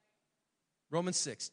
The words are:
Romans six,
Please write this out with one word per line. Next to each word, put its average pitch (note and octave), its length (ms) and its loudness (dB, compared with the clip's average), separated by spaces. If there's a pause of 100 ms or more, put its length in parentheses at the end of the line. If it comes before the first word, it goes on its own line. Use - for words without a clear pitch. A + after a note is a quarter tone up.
(880)
Romans F3 300 2
six, - 340 -4